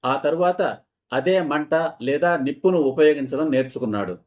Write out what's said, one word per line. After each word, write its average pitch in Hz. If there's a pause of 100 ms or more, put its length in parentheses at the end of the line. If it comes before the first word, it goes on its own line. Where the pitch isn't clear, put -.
ఆ 135
తరువాత 170 (340)
అదే 175
మంట 151 (280)
లేదా 151
నిప్పును 156
ఉపయోగించడం 143
నేర్చుకున్నాడు. 107